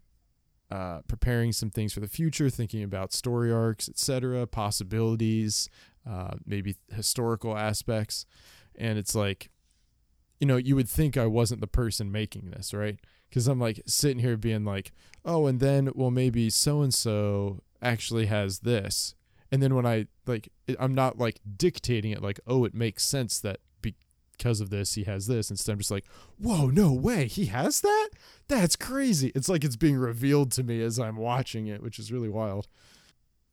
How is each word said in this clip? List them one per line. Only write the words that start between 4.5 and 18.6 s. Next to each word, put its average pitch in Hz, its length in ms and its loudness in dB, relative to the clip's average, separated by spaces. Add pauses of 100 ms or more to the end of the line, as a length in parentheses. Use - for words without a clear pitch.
uh, 92 260 -8 (100)
maybe 98 300 -4 (140)
historical 113 680 -2
aspects, 107 680 -2 (500)
and 110 220 -2
it's 101 160 -4
like, 101 360 -2 (880)
you 143 80 2
know, 131 100 6
you 131 180 4
would 127 140 2
think 151 280 2
I 117 100 4
wasn't 110 340 2
the 110 60 -6
person 110 440 0
making 101 380 -6
this, - 240 -10
right? 104 260 -4 (320)
'Cause 120 160 2
I'm, 135 120 2
like, 113 260 0
sitting 139 340 2
here 120 180 2
being 110 280 0
like, 98 260 -4 (340)
"Oh, 165 200 2
and 131 140 2
then, 135 340 4
well, 131 160 2
maybe 120 400 2
so-and-so 104 1120 2 (200)
actually 117 460 0
has 101 320 0
this." 104 540 -2 (380)